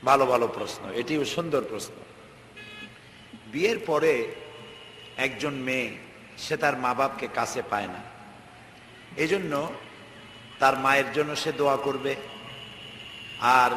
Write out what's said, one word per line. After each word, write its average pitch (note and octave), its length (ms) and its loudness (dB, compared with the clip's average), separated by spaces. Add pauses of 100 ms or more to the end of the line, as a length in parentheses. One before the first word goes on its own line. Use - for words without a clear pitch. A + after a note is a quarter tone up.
ভালো C3+ 220 8
ভালো A#2 220 4
প্রশ্ন, G2+ 420 -6
এটিও C3 340 0
সুন্দর D3+ 440 0
প্রশ্ন। G#2 260 -8 (1600)
বিয়ের F#3+ 340 2
পরে D3 480 4 (840)
একজন C3+ 380 -2
মেয়ে B2+ 420 -2 (420)
সে - 180 -4
তার C#3+ 200 2
মা B2 180 0
বাপকে C3 400 0
কাছে A#2 360 0
পায় G2+ 160 0
না, F#2 160 -10 (1120)
এজন্য D#3+ 540 0 (880)
তার C3+ 200 6
মায়ের C3+ 340 4
জন্য D3 240 0
সে D#3 160 -2
দোয়া C#3 240 4
করবে, C3+ 380 -2 (1300)
আর B2 360 6